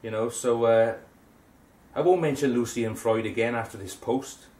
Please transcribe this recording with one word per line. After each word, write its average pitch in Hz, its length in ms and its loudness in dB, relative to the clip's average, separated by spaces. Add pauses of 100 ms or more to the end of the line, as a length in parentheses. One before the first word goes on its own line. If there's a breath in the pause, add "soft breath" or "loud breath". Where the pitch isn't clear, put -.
You 113 80 -8
know, 113 180 -2
so, 117 360 0
uh, 113 300 6 (1000)
I 147 60 -2
won't 175 200 4
mention 139 320 0
Lucian 117 400 -2
Freud 113 320 0
again 113 300 -2
after 113 220 -8
this 95 180 -12
post. - 520 -6 (120)